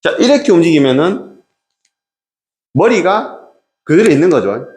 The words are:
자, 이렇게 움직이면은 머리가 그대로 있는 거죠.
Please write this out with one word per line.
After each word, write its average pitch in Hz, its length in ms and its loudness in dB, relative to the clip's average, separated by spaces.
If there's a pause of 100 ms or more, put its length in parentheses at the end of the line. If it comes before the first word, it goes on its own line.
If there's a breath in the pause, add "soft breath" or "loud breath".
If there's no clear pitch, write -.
자, 160 100 -4
이렇게 247 400 0
움직이면은 160 880 0 (1300)
머리가 208 800 -2 (340)
그대로 196 260 2
있는 151 200 2
거죠. 110 360 -2 (100)